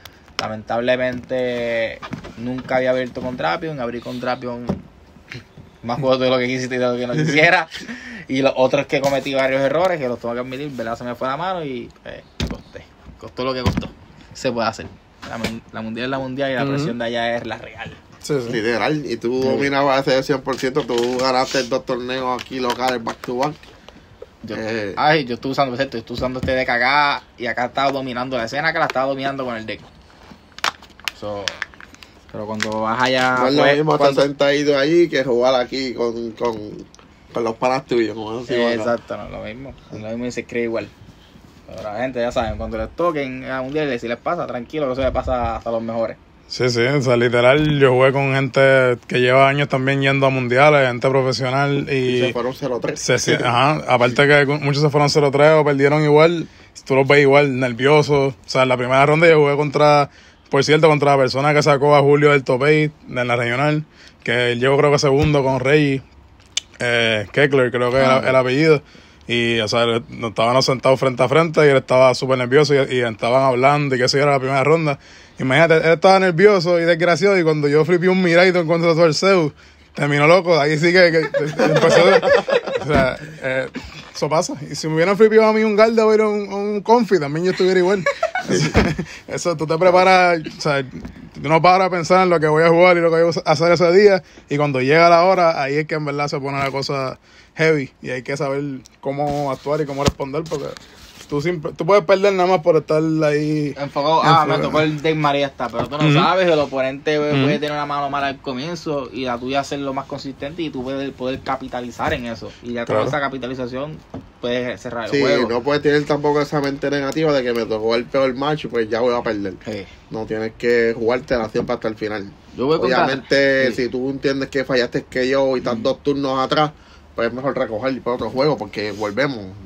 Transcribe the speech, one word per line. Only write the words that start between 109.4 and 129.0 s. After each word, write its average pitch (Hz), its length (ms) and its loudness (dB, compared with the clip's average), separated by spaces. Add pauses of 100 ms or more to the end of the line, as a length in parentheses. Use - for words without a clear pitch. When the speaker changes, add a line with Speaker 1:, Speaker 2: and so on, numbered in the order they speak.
Speaker 1:
ser 143 160 -8
lo 139 140 -6
más 131 120 -8
consistente 139 580 -10
y 151 80 -6
tú 131 120 -10
puedes 135 280 -8
poder 127 300 -8
capitalizar 123 720 -8
en 127 120 -6
eso. 113 240 -12 (140)
Y 120 100 -10
ya 120 120 -6
con 110 100 -4
Speaker 2:
Claro. 107 140 0
Speaker 1:
esa 147 100 -4
capitalización 131 800 -8 (440)
puedes 123 400 -6
cerrar 117 240 -8
el 101 60 -10
Speaker 3:
Sí, 143 100 0
Speaker 1:
juego. 131 280 0
Speaker 3:
no 120 120 -2
puedes 143 220 -2
tener 147 220 2
tampoco 147 360 0
esa 143 200 -4
mente 139 280 -4
negativa 143 440 -2
de 135 100 2
que 123 100 -2
me 117 120 -2
tocó 110 280 -2
el 120 120 -2
peor 135 280 0
match 151 320 -4
y - 40 -8
pues 117 200 -2
ya 113 120 -2
voy 123 120 2
a 120 80 -2
perder. 101 320 -4 (120)
Speaker 1:
Sí. 104 200 -10 (240)
Speaker 3:
No, 110 160 -8
tienes 110 320 -6
que 117 400 2
jugártela 117 520 -2
siempre 120 260 -4
hasta 113 140 -6
el 110 60 -6
final. 104 360 -8 (260)
Speaker 1:
Yo 120 80 -2
voy 156 140 2
contra 127 240 2
Speaker 3:
Obviamente, 135 720 2
Speaker 1:
sí. 127 100 -4
Speaker 3:
si 120 60 -4
tú 131 200 -4
entiendes 135 400 -4
que 135 140 -4
fallaste 123 420 -2
que 127 220 -4
yo 135 300 0
y - 20 -4
estás 123 160 -4
Speaker 1:
Ujú. 113 80 -6
Speaker 3:
dos 131 180 -2
turnos 139 380 -2
atrás, 147 320 0 (440)
pues 117 120 -2
es 117 60 -6
mejor 131 240 -6
recoger 123 360 -4
y 120 60 -8
para 120 160 -4
otro 120 140 -8
juego 131 280 0
porque 104 360 -8
volvemos. 107 460 -4 (260)